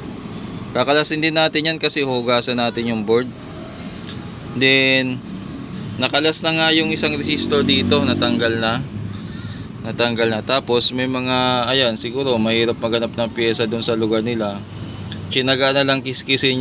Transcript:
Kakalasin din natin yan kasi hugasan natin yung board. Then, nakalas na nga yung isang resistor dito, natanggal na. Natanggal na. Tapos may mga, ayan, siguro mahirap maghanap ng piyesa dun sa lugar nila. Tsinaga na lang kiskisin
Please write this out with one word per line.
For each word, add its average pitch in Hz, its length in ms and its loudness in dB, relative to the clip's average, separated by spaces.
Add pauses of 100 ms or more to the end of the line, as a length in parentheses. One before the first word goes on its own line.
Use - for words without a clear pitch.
(720)
Kakalasin 147 500 2
din 160 140 2
natin 160 400 4
yan - 20 -10
kasi 147 240 0
hugasan 123 600 2
natin 117 280 0
yung 110 140 -2
board. 117 240 2 (1300)
Then, 131 640 4 (800)
nakalas 143 420 2
na 160 140 0
nga 160 160 2
yung 160 240 2
isang 151 240 0
resistor 143 480 0
dito, 139 400 4
natanggal 117 500 0
na. 113 160 0 (1080)
Natanggal 113 480 0
na. 110 160 0
Tapos 123 480 2
may 127 160 -2
mga, 127 600 2
ayan, 127 280 4
siguro 123 400 0
mahirap 113 400 2
maghanap 113 400 -2
ng 117 160 -2
piyesa 117 320 0
dun 113 160 -4
sa 113 160 0
lugar 110 240 0
nila. 107 400 -4 (680)
Tsinaga 135 480 2
na 139 80 4
lang 135 160 2
kiskisin 131 600 0